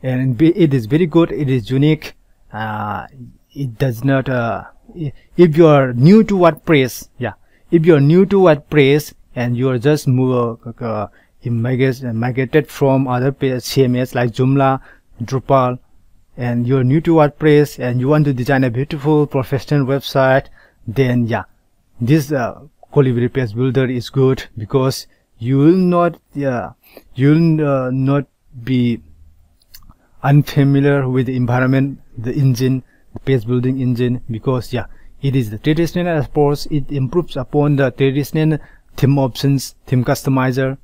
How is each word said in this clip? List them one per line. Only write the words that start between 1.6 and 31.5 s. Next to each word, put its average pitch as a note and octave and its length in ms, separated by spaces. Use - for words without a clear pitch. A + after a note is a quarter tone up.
unique. D3 460
Uh, G#2+ 540
it C3+ 260
does B2 260
not, C3+ 260
uh, A#2 340
i-, D#3 180
if E3+ 200
you E3+ 100
are C3+ 260
new F3 300
to G3+ 100
WordPress, D#3+ 760
yeah, A#2 140
if E3 160
you E3+ 100
are C#3+ 60
new E3+ 240
to G3 120
WordPress D3+ 760
and A#2+ 200
you B2+ 140
are B2+ 80
just D3 300
move, B2 580
uh, A#2 180
uh, G#2+ 240
migrate, B2 560
migrated A#2+ 680
from C3+ 400
other B2+ 240
pa-, C3 280
C - 240
M B2 120
S B2 200
like A#2+ 160
Joomla, C3+ 500
Drupal, B2+ 560
and A#2+ 280
you're B2+ 200
new C#3 160
to E3 140
WordPress D3 640
and B2 220
you B2 80
want D3+ 180
to C#3+ 80
design C3 300
a B2+ 80
beautiful D3 560
professional C#3 580
website, C3+ 640
then B2 400
yeah, G#2+ 160
this, C#3 300
uh, B2 280
Colibri B2 400
Page B2 220
Builder C3 320
is B2 240
good C3 360
because C3 480
you C3 220
will D#3 160
not, F3 440
yeah, B2+ 380
you'll, D#3 500
uh, C3+ 280
not C3+ 340
be A#2+ 380
unfamiliar C#3 880
with B2+ 160
the C3 100
environment, C3 640